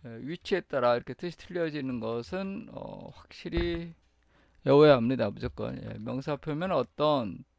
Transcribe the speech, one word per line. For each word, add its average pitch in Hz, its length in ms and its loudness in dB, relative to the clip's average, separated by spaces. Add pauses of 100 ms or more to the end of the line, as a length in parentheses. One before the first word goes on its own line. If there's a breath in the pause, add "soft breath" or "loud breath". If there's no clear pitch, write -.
예, 117 160 -14
위치에 170 400 -2
따라 123 340 2
이렇게 120 200 -4
뜻이 175 240 -10
틀려지는 151 600 -4
것은, 147 760 -6
어, - 420 -12
확실히 170 800 -4 (680 soft breath)
외워야 143 320 10
합니다. 117 340 2
무조건. 113 520 -6
예, 110 160 -10
명사표면 143 720 -4
어떤 139 720 0 (140)